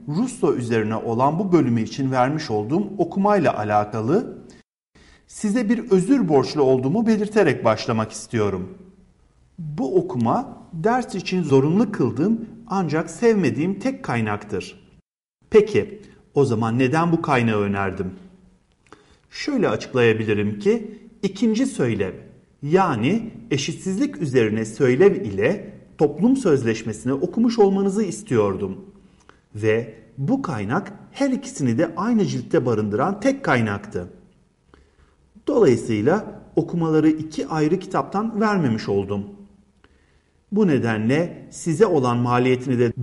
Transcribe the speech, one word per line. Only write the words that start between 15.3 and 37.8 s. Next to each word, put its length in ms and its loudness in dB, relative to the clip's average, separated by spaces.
Peki, 520 2
o 120 4
zaman 340 0
neden 320 2
bu 100 2
kaynağı 380 2
önerdim? 540 -2
Şöyle 400 -2
açıklayabilirim 920 0
ki, 400 -2
ikinci 420 0
söylev, 480 -2
yani 680 0
eşitsizlik 680 -4
üzerine 440 2
söylev 500 4
ile 580 -4
toplum 400 2
sözleşmesini 760 0
okumuş 460 0
olmanızı 440 2
istiyordum. 840 -2
Ve 380 -2
bu 240 -2
kaynak 520 -6
her 180 -2
ikisini 480 -2
de 200 -2
aynı 280 2
ciltte 400 -2
barındıran 540 0
tek 240 0
kaynaktı. 640 -2
Dolayısıyla 920 2
okumaları 540 2
iki 380 -4
ayrı 320 0
kitaptan 600 -4